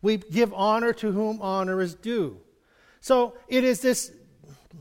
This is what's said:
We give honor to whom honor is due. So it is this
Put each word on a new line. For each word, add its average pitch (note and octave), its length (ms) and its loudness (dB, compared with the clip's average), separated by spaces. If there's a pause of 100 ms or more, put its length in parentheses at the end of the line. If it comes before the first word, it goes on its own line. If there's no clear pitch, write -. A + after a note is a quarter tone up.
We G#3+ 160 2
give G3+ 360 0
honor G#3+ 380 0
to G#3+ 220 -2
whom G#3+ 280 -2
honor F#3+ 380 -2
is F3 160 -2
due. F#3 460 -6 (580)
So A#3+ 380 2 (100)
it B3+ 160 2
is B3+ 160 2
this - 320 0 (680)